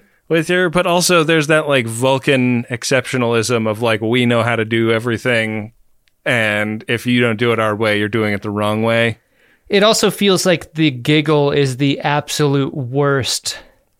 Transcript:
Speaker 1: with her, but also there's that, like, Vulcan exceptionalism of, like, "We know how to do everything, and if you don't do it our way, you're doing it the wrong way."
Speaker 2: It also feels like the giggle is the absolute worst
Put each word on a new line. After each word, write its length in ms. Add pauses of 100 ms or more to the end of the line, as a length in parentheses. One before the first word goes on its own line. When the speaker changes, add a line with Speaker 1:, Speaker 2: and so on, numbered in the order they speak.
(300)
Speaker 1:
with 180
her, 220
but 180
also 380
there's 220
that, 200
like, 180
Vulcan 880
exceptionalism 960
of, 120
like, 180
"We 260
know 180
how 120
to 80
do 300
everything, 800 (500)
and 640
if 180
you 140
don't 180
do 140
it 80
our 160
way, 240
you're 80
doing 260
it 80
the 80
wrong 340
way." 340 (500)
Speaker 2:
It 160
also 260
feels 360
like 300
the 160
giggle 600
is 240
the 240
absolute 720
worst 840 (400)